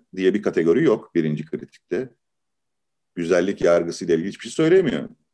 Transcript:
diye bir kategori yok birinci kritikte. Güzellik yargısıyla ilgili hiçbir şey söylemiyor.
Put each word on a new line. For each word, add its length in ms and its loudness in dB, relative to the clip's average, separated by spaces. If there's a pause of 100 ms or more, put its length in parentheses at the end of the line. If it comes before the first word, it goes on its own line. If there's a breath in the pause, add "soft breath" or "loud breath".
(160)
diye 180 2
bir 80 0
kategori 420 2
yok 320 0
birinci 300 -2
kritikte. 640 -10 (1040)
Güzellik 460 0
yargısıyla 540 0
ilgili 140 -2
hiçbir 140 -14
şey 80 -12
söylemiyor. 580 2 (240)